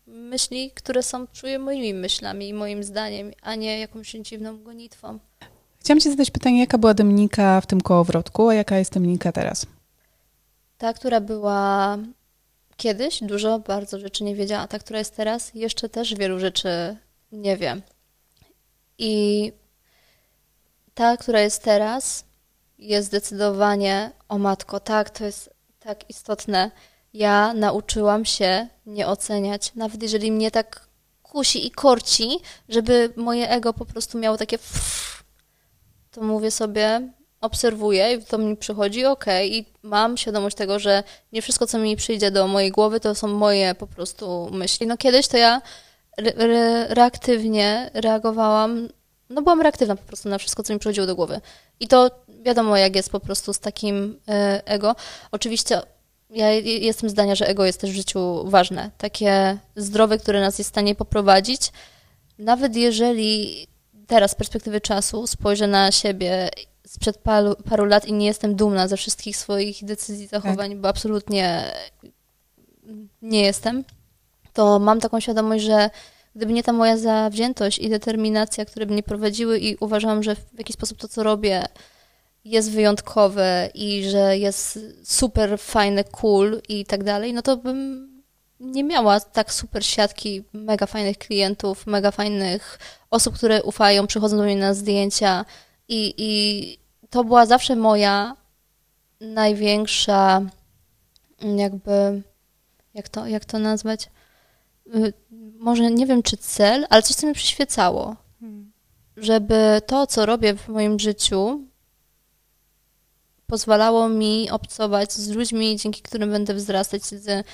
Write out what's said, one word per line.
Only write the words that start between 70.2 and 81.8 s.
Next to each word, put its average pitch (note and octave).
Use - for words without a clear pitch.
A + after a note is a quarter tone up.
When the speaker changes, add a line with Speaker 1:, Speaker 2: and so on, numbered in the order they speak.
Speaker 2:
Tak. G#3
Speaker 1:
zachowań, G3+
bo G3
absolutnie G3+
nie A3
jestem, A3
to G#3
mam G#3+
taką A3+
świadomość, A3
że G#3+
gdyby A3
nie A#3
ta A#3+
moja A3+
zawziętość A3
i A3
determinacja, G#3+
które A3
by G#3
mnie G#3
prowadziły G#3+
i G3+
uważam, G#3+
że G#3+
w -
jakiś A3+
sposób -
to, A3
co A3
robię, G#3